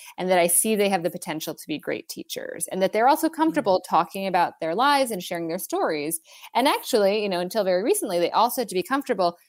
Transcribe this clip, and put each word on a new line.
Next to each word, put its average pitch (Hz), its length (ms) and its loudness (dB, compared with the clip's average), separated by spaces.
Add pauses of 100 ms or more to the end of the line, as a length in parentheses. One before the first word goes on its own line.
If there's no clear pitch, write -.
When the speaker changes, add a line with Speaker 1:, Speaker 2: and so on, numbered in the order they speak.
(160)
Speaker 1:
and 180 140 -2
that 185 80 4
I 170 80 6
see 220 280 2
they 202 140 2
have 190 140 0
the 175 80 0
potential 160 440 -8
to - 120 -18
be 151 120 -4
great - 300 -8
teachers, - 600 -10
and 190 120 -4
that 185 140 0
they're 220 120 4
also 311 220 4
Speaker 2:
Mm. 320 60 -12
Speaker 1:
comfortable 277 520 2
talking 185 400 0
about 175 360 2
their 160 120 -2
lives 269 360 2
and 190 120 -6
sharing 170 260 -6
their 165 100 -4
stories. 165 600 -2 (360)
And 240 120 2
actually, 220 560 2
you 208 60 -2
know, 175 120 -2
until 185 220 -2
very 185 200 0
recently, 240 360 0
they 170 120 2
also 220 320 2
had 202 80 -6
to 185 40 -6
be 180 80 0
comfortable 190 540 0 (120)